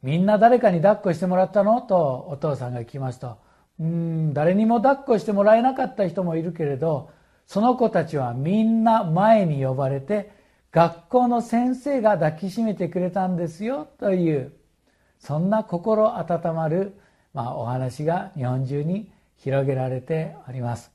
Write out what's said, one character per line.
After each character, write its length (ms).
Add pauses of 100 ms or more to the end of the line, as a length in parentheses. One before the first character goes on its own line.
「み 160
ん 80
な 100
誰 220
か 140
に 60
抱 160
っ 60
こ 120
し 80
て 80
も 80
ら 80
っ 80
た 100
の？」 240
と 420
お 80
父 200
さ 140
ん 40
が 60
聞 60
き 120
ま 140
す 80
と、 160 (420)
「う 60
ー 20
ん、 480
誰 220
に 100
も 120
抱 160
っ 120
こ 140
し 20
て 100
も 120
ら 120
え 60
な 120
か 100
っ 100
た 140
人 160
も 100
い 80
る 80
け 140
れ 120
ど、 340 (360)
そ 140
の 160
子 120
た 160
ち 120
は 180
み 300
ん 180
な 220
前 420
に 180
呼 120
ば 120
れ 120
て、 320 (400)
学 340
校 220
の 120
先 360
生 240
が 140
抱 180
き 180
し 140
め 100
て 140
く 100
れ 140
た 160
ん 80
で 100
す 180
よ」 220 (140)
と 120
い 240
う、 140 (680)
そ 180
ん 120
な 120
心 540
温 360
ま 160
る、 260 (380)
ま 180
あ、 60
お 100
話 380
が 300
日 100
本 220
中 160
に 260 (280)
広 300
げ 100
ら 120
れ 120
て 340 (140)
お 40
り 100
ま 120
す。 200